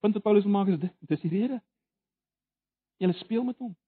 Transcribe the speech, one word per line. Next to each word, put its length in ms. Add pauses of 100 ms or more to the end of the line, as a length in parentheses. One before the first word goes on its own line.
Punt 140
wat 80
Paulus 220
wil 80
maak 160
is 120
dit, 200
dis 200
die 100
rede. 320 (1300)
Julle 160
speel 320
met 140
hom. 180 (120)